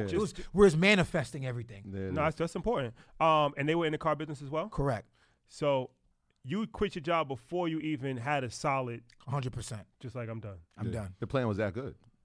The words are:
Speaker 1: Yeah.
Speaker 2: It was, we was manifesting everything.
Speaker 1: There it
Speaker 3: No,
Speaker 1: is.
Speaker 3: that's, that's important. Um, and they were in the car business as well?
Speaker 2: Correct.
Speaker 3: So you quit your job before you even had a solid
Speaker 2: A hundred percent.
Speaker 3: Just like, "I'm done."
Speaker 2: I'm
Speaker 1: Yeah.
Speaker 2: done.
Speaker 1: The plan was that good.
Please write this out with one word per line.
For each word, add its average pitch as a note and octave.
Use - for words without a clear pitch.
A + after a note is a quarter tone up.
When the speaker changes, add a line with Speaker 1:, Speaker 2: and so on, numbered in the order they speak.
Speaker 1:
Yeah. -
Speaker 2:
It G3+
was, G3+
we G3+
was D#3
manifesting E3
everything. A2+
Speaker 1:
There F#2+
it F#2
Speaker 3:
No, D#3
Speaker 1:
is. D3
Speaker 3:
that's, D#3+
that's E3
important. E3
Um, D#3
and C#3+
they D#3+
were E3+
in D#3
the D3+
car D#3
business D3
as C3+
well? D#3+
Speaker 2:
Correct. C3+
Speaker 3:
So C#3
you F#3+
quit -
your F3
job E3
before E3+
you D#3+
even C#3
had C#3
a A2+
solid C3
Speaker 2:
A -
hundred C3+
percent. A2+
Speaker 3:
Just A#2
like, A#2
"I'm A2
done." G2+
Speaker 2:
I'm A2
Speaker 1:
Yeah. A#2+
Speaker 2:
done. G2
Speaker 1:
The A2+
plan B2
was G2+
that G2+
good. A2+